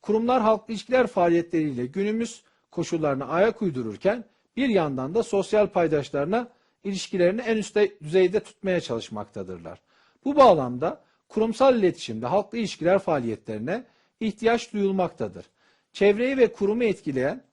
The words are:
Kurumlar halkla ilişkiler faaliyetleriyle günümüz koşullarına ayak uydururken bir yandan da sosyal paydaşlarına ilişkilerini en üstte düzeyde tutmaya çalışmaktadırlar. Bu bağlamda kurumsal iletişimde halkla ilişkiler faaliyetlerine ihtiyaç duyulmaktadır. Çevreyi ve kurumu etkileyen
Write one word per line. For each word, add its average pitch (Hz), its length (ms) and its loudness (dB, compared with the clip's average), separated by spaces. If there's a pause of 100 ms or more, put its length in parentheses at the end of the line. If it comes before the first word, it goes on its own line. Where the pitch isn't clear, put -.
Kurumlar 233 400 0
halkla 220 320 0
ilişkiler 247 340 0
faaliyetleriyle 170 760 0
günümüz 214 580 -4 (280)
koşullarına 151 540 -2
ayak 185 360 0
uydururken 156 640 -2 (320)
bir 262 120 0
yandan 151 460 0
da 226 80 2
sosyal 202 440 2
paydaşlarına 160 800 -2 (360)
ilişkilerini 190 580 0
en 226 160 -2
üstte 208 460 0
düzeyde 180 360 2
tutmaya 185 420 -4
çalışmaktadırlar. 92 1000 -10 (440)
Bu 285 100 -2
bağlamda 160 680 4 (280)
kurumsal 226 500 2
iletişimde 123 460 -2
halkla 196 320 -2
ilişkiler 190 420 0
faaliyetlerine 123 840 -4 (360)
ihtiyaç 220 540 -2
duyulmaktadır. 180 720 -2 (480)
Çevreyi 226 440 2
ve 233 160 4
kurumu 214 300 -2
etkileyen 160 680 -2